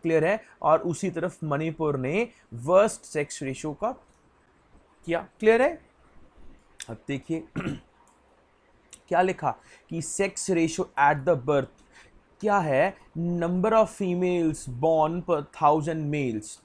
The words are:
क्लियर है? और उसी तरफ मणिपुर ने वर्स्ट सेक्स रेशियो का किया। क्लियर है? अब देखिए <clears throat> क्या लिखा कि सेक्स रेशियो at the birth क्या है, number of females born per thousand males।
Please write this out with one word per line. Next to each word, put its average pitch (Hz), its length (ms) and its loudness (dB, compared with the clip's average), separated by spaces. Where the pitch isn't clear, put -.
क्लियर 160 240 2
है? 208 180 0
और 156 180 4
उसी 175 300 -4
तरफ 170 340 -6
मणिपुर 151 540 -2
ने 160 300 -2
वर्स्ट 180 480 2
सेक्स - 420 -8
रेशियो 135 300 -6
का 220 180 -4
किया। 165 220 -4
क्लियर 220 220 6
है? 247 200 0
अब 113 80 -10
देखिए 156 360 -6
<clears throat> - 0 -
क्या 175 140 2
लिखा 160 340 -2
कि 165 120 -6
सेक्स - 480 -4
रेशियो 165 500 0
at 143 300 4
the 165 60 4
birth 139 340 0
क्या 202 160 2
है, 160 400 2
number 175 540 0
of 220 180 4
females 175 760 0
born 160 380 2
per 160 180 0
thousand 156 520 2
males। 123 360 -4